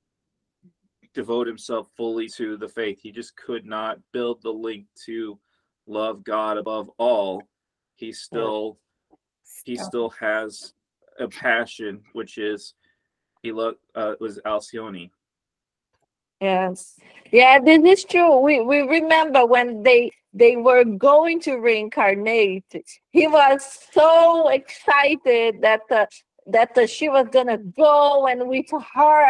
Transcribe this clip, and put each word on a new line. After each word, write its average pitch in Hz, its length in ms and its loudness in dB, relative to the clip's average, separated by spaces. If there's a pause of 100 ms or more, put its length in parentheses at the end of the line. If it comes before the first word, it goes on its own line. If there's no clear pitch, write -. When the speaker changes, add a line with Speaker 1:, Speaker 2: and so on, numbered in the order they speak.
(1160)
Speaker 1:
devote 117 320 -6
himself 113 500 -12
fully 113 340 -8
to 110 260 -12
the 107 120 -14
faith. 107 320 -10
He 107 120 -20
just 117 240 -20
could 117 280 -14
not 110 340 -12 (140)
build 120 300 -8
the 113 100 -10
link 110 340 -12 (200)
to 113 320 -14 (480)
love 107 380 -10
God 110 320 -6
above 107 420 -10
all. 101 440 -4 (520)
He 117 140 -18
Speaker 2:
Yeah. 110 40 -14
Speaker 1:
still, 110 680 -10 (840)
he 123 120 -12
Speaker 3:
Stop. 107 100 -12
Speaker 1:
still 117 240 -8
has 110 640 -8 (460)
a - 80 -8
passion, 113 720 -8 (100)
which 113 260 -14
is 104 360 -10 (680)
he 113 100 -10
lo-, 113 240 -6 (180)
uh, 107 260 -8
was 104 240 -12
Alcyone. 104 680 -10 (1300)
Speaker 2:
Yes. 190 580 -4 (340)
Yeah, 254 280 6
this 311 240 6
is 381 200 4
true. 339 360 2
We, 277 200 2
we 269 200 0
remember 311 680 2
when 240 360 -2
they, 240 280 2 (240)
they 233 220 4
were 247 280 4
going 294 560 2
to 294 160 -6
reincarnate. 214 1080 -2 (460)
He 302 160 2
was 277 380 4 (280)
so 330 560 4
excited 269 1120 -2
that, 220 180 2 (100)
uh, 214 160 0 (420)
that, 226 280 0
uh, 240 100 4
she - 220 -6
was 269 240 2
gonna 247 260 0
go, 285 680 2
and 247 220 -4
with 262 220 -4
her 302 600 2